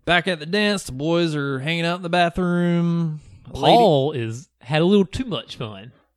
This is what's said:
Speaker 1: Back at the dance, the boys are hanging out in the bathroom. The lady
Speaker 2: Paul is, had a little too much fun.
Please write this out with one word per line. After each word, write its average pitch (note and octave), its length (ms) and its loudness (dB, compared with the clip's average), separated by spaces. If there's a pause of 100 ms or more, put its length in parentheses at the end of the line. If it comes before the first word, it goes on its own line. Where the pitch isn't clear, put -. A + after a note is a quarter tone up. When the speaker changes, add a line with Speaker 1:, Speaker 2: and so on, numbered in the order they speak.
Speaker 1:
Back E3+ 240 0
at F3 100 -4
the D3+ 60 -14
dance, G#3 400 -2
the - 80 -12
boys D#3+ 420 0
are C#3 260 -4
hanging E3 260 -2
out F3 100 -2
in F#3+ 60 -12
the E3+ 80 -6
bathroom. E3+ 1080 0 (300)
The - 80 -12
lady D3 180 6
Speaker 2:
Paul D#3 360 4
is, A#2 380 -8 (100)
had D#3 220 0
a - 20 4
little G3 220 4
too - 180 -8
much E3 320 -8
fun. A2 360 -12 (240)